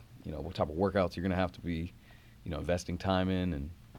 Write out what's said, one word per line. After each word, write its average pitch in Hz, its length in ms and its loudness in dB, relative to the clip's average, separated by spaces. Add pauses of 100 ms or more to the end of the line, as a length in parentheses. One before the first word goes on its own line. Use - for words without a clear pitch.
(240)
you 82 80 -8
know, 73 80 -6
what 78 140 -6
type 90 140 2
of 76 80 -6
workouts 95 400 2
you're 87 60 -4
gonna 92 120 2
have 90 180 2
to - 80 -16
be, 85 320 -2 (520)
you - 60 -6
know, 76 80 -4
investing 87 400 0
time 92 300 2
in, 90 240 2
and, 71 180 -4 (280)